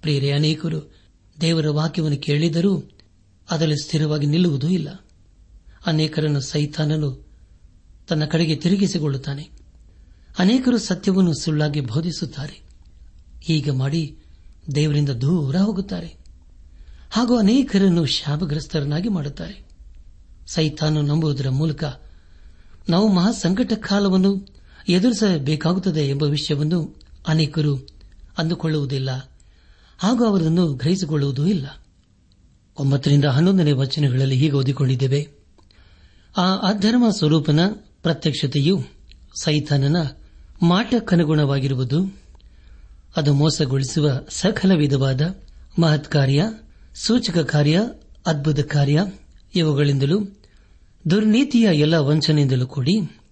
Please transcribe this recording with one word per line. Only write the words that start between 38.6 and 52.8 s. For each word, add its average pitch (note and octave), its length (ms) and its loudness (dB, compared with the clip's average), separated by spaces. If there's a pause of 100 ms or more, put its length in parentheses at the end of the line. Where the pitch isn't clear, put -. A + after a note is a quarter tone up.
ಸೈತಾನನ D3 560 0 (640)
ಮಾಟಕ್ಕನುಗುಣವಾಗಿರುವುದು. D#3 1600 0 (920)
ಅದು D3 180 2
ಮೋಸಗೊಳಿಸುವ C#3 960 0
ಸಕಲ F#3+ 440 0
ವಿಧವಾದ C3+ 480 0 (580)
ಮಹತ್ಕಾರ್ಯ, D3 640 2 (500)
ಸೂಚಕ A3 440 0
ಕಾರ್ಯ, D3 440 2 (440)
ಅದ್ಭುತ D3+ 340 0
ಕಾರ್ಯ D3 460 0 (500)
ಇವುಗಳಿಂದಲೂ D3 720 0 (840)
ದುರ್ನೀತಿಯ A3 640 4
ಎಲ್ಲ D3+ 220 2
ವಂಚನೆಯಿಂದಲೂ D3 720 2
ಕೂಡಿ D#3 520 -2 (120)